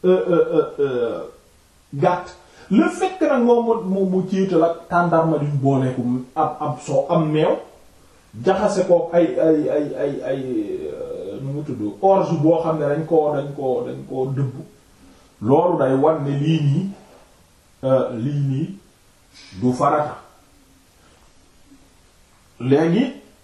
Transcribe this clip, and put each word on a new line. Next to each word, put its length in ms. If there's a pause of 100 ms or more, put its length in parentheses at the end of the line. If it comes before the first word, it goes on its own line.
euh, 240
euh, 260
euh, 100 (160)
euh, 420 (720)
gàtt 420 (340)
le 200
fait 280
que 80
nag 180
moom 220 (220)
mu, 140
mu, 80
mu 200
céetal 340
ak 260
tàndarma 480
duñ 240
booleeku 400 (340)
ab, 240
ab 220
soo 280
am 220
meew 240 (880)
jaxase 440
ko 260
ay, 260
ay, 300
ay, 300
ay, 260
ay, 180 (480)
euh, 500
nu 120
mu 100
tudd 160 (220)
orge 400
boo 200
xam 180
ne 100
dañ 180
koo, 260
dañ 220
koo, 320
dañ 220
koo 160 (100)
dëbb 180 (880)
loolu 380
day 160
wan 300
ne 120
lii 240
nii, 240 (960)
euh, 340
lii 320
nii 200 (920)
du 120
farata 440 (2500)
léegi 540 (300)